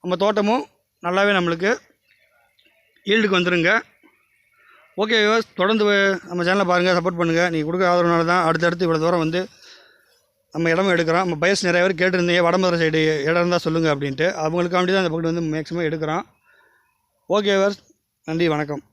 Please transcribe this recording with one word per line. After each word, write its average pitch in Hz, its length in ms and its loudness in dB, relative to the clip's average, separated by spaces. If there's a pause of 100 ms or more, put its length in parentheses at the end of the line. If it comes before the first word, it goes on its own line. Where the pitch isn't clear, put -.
நம்ம 180 140 -4 (100)
தோட்டமும் 214 400 0 (420)
நல்லாவே 196 320 2
நம்மளுக்கு 170 320 -2 (1400)
ஈல்டுக்கு 202 280 2
வந்துருங்க. 175 320 0 (1300)
ஓகே 220 220 -2
வியூவர்ஸ், 214 360 0
தொடர்ந்து 208 300 0
வ-, 196 420 2
நம்ம 175 160 -4
சேனலை 185 240 2
பாருங்க, 180 280 2
சப்போர்ட் 175 240 -2
பண்ணுங்க. 170 300 2
நீங்க 156 180 -2
கொடுக்குற 180 240 0
ஆதரவுனால 170 360 2
தான் 175 200 2
அடுத்தடுத்து 170 400 0
இவ்வளவு 160 180 0
தூரம் 170 200 2
வந்து 170 160 -2 (1120)
நம்ம 165 160 0
இடமும் 180 260 2
எடுக்கிறோம். 170 300 0
நம்ம 170 140 -4
பையர்ஸ் 190 280 0
நிறைய 175 160 2
பேர் 185 180 0
கேட்டிருந்தீங்க, 180 420 2
வடமதுரை 175 360 2
சைடு 160 220 0 (220)
இடம் 170 200 0
இருந்தா 175 220 0
சொல்லுங்க 160 280 0
அப்படின்ட்டு. 139 340 -2 (160)
அவங்களுக்காண்டி 180 500 0
தான் 190 120 0
இந்த 160 80 -2
பக்கத்து 165 200 -4
வந்து 170 200 -4
மேக்ஸிமம் 160 360 -6
எடுக்கிறோம். 156 360 -6 (1040)
ஓகே 202 240 2
வியூவர்ஸ், 196 280 0 (460)
நன்றி, 165 200 0
வணக்கம். 147 460 -4